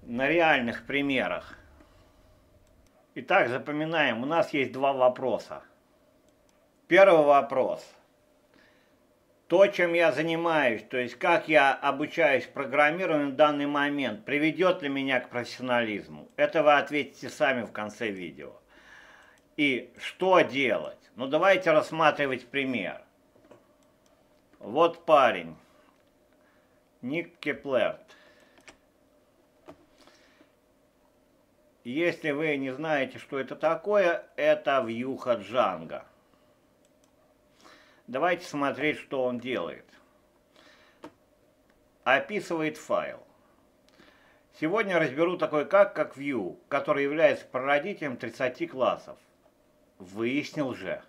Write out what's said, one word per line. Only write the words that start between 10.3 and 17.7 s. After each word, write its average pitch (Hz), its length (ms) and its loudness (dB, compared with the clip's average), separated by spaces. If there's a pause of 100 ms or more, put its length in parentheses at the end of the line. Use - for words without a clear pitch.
то - 140 -8
есть 123 200 -4
как 170 300 2
я 147 280 6
обучаюсь 143 720 0
программированию 147 840 0
в 131 40 -10
данный 143 300 4
момент, 143 580 -2
приведёт 160 560 0
ли 147 80 -6
меня 135 320 -2
к - 80 -16
профессионализму? 117 1000 -4 (100)
Это 147 260 0
вы 147 100 6
ответите 143 560 -2
сами 127 380 -2
в 101 60 -16